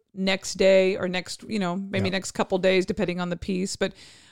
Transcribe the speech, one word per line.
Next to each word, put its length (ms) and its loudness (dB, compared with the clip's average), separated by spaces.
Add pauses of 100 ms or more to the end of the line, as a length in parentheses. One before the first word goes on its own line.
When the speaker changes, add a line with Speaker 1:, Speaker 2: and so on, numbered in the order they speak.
(140)
Speaker 1:
next 420 -2
day 400 6
or 120 -4
next, 400 -6
you 120 -4
know, 160 -2
maybe 300 -4
Speaker 2:
Yep. 80 -2
Speaker 1:
next 180 -6
couple 280 0
days, 260 2
depending 340 -2
on 100 -4
the 80 -4
piece. 380 -4
But, 180 -2 (380)